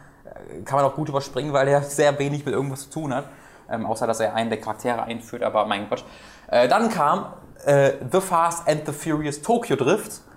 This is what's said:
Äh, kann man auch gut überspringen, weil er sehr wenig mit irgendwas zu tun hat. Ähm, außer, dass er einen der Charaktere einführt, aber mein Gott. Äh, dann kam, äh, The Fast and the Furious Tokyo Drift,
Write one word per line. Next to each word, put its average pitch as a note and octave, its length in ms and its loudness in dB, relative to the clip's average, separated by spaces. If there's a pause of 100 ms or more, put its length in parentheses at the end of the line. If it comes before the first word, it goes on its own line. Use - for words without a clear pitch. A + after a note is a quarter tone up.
(260)
Äh, B1+ 360 -16
kann A#2+ 140 -2
man C#3 100 6
auch C3+ 100 0
gut D3+ 140 -4
überspringen, C#3 440 -4
weil C#3 140 4
er C#3 140 6
sehr C#3+ 380 2
wenig C#3+ 260 -2
mit C3 80 -2
irgendwas C3+ 280 -2
zu - 100 -18
tun D3 240 -6
hat. C#3 100 -4 (460)
Ähm, A2+ 160 -4
außer, A2+ 180 -2
dass A2+ 140 0
er A2 160 0
einen A2+ 160 -2
der A2 100 -2
Charaktere A2+ 420 -4
einführt, A#2 380 -10
aber G#2+ 240 2
mein G#2 240 -4
Gott. A2 140 -4 (440)
Äh, B2 200 4
dann G#3+ 220 2
kam, F3 440 0 (320)
äh, C#3 260 6 (200)
The F#3 100 2
Fast E3+ 460 0
and D#3 180 2
the D3+ 80 -4
Furious D3+ 480 -4
Tokyo A#3 340 0
Drift, C3+ 460 0 (160)